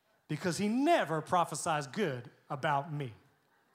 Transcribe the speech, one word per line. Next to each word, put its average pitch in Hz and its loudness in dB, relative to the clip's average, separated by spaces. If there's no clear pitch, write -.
because 156 -2
he 208 2
never 226 2
prophesies 160 0
good 131 -2
about 147 0
me. 139 -6